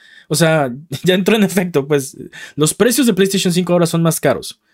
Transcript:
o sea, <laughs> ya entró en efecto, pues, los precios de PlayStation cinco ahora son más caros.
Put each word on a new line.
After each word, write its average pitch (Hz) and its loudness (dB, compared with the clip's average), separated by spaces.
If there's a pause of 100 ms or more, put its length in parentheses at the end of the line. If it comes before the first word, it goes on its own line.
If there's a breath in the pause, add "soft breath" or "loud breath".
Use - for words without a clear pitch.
(280 soft breath)
o 156 -2
sea, 156 2 (160)
<laughs> - -10
ya 185 4
entró 190 2
en 208 4
efecto, 170 -2
pues, 143 -2 (400 loud breath)
los 151 0
precios 233 2
de 226 2
PlayStation 190 0
cinco 175 0
ahora 170 2
son 165 0
más 165 0
caros. - -2 (140 soft breath)